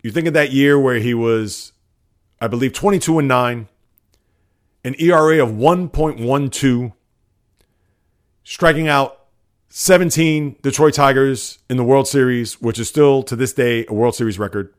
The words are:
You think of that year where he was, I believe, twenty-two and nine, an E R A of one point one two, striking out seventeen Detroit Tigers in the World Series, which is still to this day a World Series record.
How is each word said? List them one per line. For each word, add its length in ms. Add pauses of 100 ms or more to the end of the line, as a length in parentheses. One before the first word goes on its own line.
You 100
think 160
of 60
that 200
year 260
where 200
he 140
was, 600 (640)
I 80
believe, 240
twenty-two 480
and 80
nine, 400 (1160)
an 160
E 100
R 220
A 60
of 140
one 360
point 320
one 280
two, 440 (1500)
striking 420
out 300 (500)
seventeen 920
Detroit 320
Tigers 680 (100)
in 60
the 80
World 240
Series, 540
which 180
is 80
still 360
to 120
this 180
day 340
a 60
World 220
Series 240
record. 400